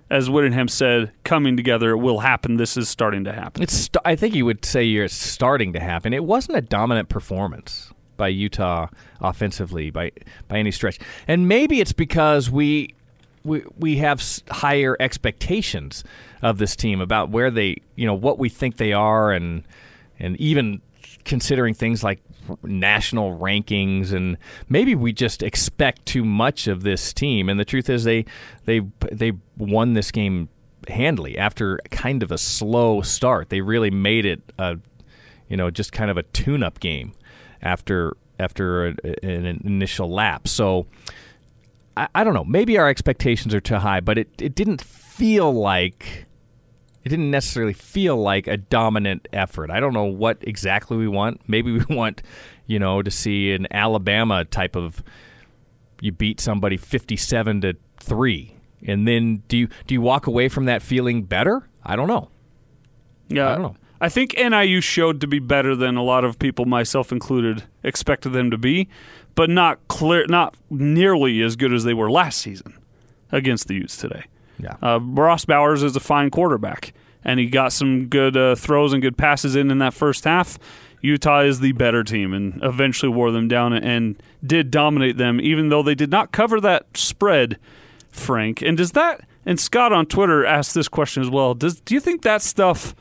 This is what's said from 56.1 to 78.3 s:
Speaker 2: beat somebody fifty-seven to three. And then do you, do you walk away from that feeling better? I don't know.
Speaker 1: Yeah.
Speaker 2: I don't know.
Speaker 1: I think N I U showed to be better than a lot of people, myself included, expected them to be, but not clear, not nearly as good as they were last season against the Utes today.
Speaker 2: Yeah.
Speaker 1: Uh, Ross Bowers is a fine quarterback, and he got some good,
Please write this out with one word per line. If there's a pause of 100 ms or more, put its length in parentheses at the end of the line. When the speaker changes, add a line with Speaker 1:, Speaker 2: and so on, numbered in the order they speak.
Speaker 2:
beat
somebody
fifty-seven
to (260)
three. (320)
And
then
do
you, (200)
do
you
walk
away
from
that
feeling
better? (160)
I
don't
know. (1000)
Speaker 1:
Yeah.
Speaker 2:
I
don't
know. (260)
Speaker 1:
I
think
N
I
U
showed
to
be
better
than
a
lot
of
people,
myself
included, (200)
expected
them
to
be, (480)
but
not
clear,
not (140)
nearly
as
good
as
they
were
last
season (540)
against
the
Utes
today. (340)
Speaker 2:
Yeah.
Speaker 1:
Uh,
Ross
Bowers
is
a
fine
quarterback, (320)
and
he
got
some
good,